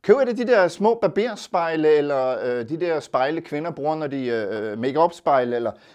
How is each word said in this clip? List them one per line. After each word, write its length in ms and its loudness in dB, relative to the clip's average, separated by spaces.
Køb 140 6
et 120 2
af 80 -2
de 100 -2
der 220 4
små 260 0
barberspejle, 920 -2
eller, 540 2
øh, 260 -4
de 120 -6
der 200 -2
spejle, 400 -2
kvinder 300 -6
bruger, 240 -4
når 120 -6
de, 200 -6
øh, 520 -4
make-up-spejle, 800 0
eller 160 -2